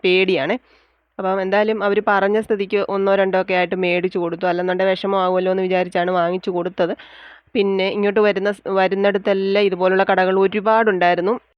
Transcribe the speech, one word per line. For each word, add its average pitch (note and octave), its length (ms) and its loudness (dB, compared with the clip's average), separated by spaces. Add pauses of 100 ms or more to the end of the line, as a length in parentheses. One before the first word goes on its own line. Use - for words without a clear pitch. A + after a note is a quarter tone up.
പേടിയാണ്. F#3 520 2 (640)
അപ്പം F#3+ 260 -2
എന്തായാലും G#3+ 420 0
അവർ G3+ 120 0 (120)
പറഞ്ഞ G3+ 360 2
സ്ഥിതിക്ക് G3+ 340 -2 (140)
ഒന്നോ G3 260 0
രണ്ടോ F#3+ 220 0
ഒക്കെ F#3 160 -2
ആയിട്ട് F3+ 260 -2
മേടിച്ചു F3+ 400 -2
കൊടുത്തു. E3+ 260 -4
അല്ലെന്നുണ്ടെങ്കിൽ F#3 440 0
വിഷമമാകുമല്ലോ F#3 600 0
എന്ന് F#3+ 140 -2
വിചാരിച്ചാണ് F3+ 500 -2
വാങ്ങിച്ചു F3+ 380 -2
കൊടുത്തത്. F3 380 -2 (600)
പിന്നെ G3 320 0 (100)
ഇങ്ങോട്ട് G#3 300 0
വരുന്ന G3 300 0
സ്-, - 80 -20 (140)
വരുന്നിടത്തെല്ലാം G3 880 0
ഇതുപോലുള്ള F#3 420 2
കടകൾ F#3 240 2 (100)
ഒരുപാടുണ്ടായിരുന്നു. G3 880 2 (240)